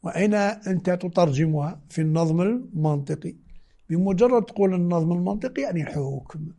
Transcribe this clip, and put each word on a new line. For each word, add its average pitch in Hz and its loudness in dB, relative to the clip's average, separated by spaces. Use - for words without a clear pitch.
وأين 190 0
أنت 202 -2
تترجمها؟ 160 0
في - -4
النظم 160 2
المنطقي. 156 -2
بمجرد 196 4
تقول 196 2
النظم 175 2
المنطقي 202 -2
يعني 170 -2
الحكم 147 -6